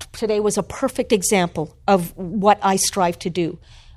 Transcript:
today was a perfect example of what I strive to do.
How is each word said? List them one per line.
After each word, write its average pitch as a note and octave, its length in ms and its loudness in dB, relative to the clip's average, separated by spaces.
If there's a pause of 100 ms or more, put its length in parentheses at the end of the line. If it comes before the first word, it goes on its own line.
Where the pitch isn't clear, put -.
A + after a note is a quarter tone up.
(140)
today G#3+ 260 -2
was G#3 180 0
a A#3+ 60 0
perfect - 480 -4
example F3 640 0 (120)
of F#3+ 280 2
what G3+ 480 2
I F#3+ 140 4
strive F3+ 420 0
to F#3+ 100 -6
do. E3+ 300 -4 (380)